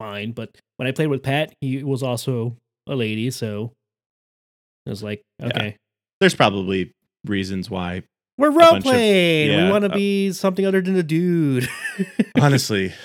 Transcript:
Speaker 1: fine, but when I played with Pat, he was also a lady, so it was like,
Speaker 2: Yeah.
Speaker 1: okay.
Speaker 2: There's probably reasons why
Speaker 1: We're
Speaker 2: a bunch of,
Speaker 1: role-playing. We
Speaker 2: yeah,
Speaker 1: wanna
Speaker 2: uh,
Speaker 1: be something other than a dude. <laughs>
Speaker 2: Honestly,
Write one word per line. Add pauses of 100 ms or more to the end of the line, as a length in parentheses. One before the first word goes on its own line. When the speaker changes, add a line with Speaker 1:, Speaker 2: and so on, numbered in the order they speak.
Speaker 1:
fine,
but (280)
when
I
played
with
Pat,
he
was
also (300)
a
lady,
so (1120)
it
was
like, (160)
Speaker 2:
Yeah.
Speaker 1:
okay. (440)
Speaker 2:
There's
probably (320)
reasons
why (340)
Speaker 1:
We're
Speaker 2:
a
bunch
of,
Speaker 1:
role-playing.
We
Speaker 2:
yeah,
Speaker 1:
wanna
Speaker 2:
uh,
Speaker 1:
be
something
other
than
a
dude. (340)
<laughs>
Speaker 2:
Honestly, (120)